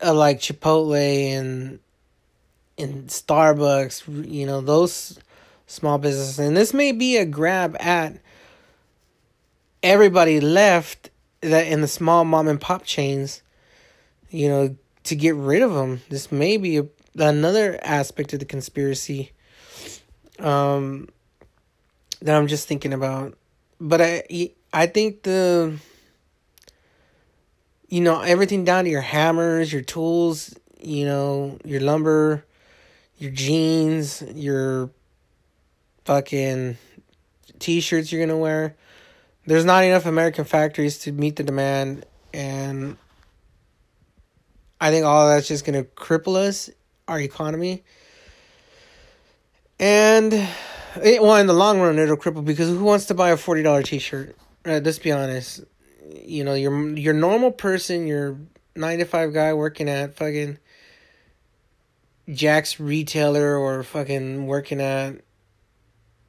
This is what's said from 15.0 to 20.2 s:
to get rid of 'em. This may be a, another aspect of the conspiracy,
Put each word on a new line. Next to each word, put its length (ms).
to 120
get 180
rid 280
of 120
'em. 360
This 200
may 280
be 180
a, 100
another 640
aspect 520
of 60
the 40
conspiracy, 880